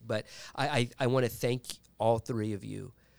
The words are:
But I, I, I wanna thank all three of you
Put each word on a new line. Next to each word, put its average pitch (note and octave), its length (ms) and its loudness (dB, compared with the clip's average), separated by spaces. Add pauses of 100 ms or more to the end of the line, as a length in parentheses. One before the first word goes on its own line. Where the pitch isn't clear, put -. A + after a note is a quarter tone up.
But A2 220 -2 (300)
I, C#3 120 0
I, B2 200 2 (120)
I C3+ 80 4
wanna B2+ 200 4
thank B2 340 -2 (360)
all A2+ 200 4
three A2 340 -2
of G2+ 120 -6
you G#2 280 -10 (260)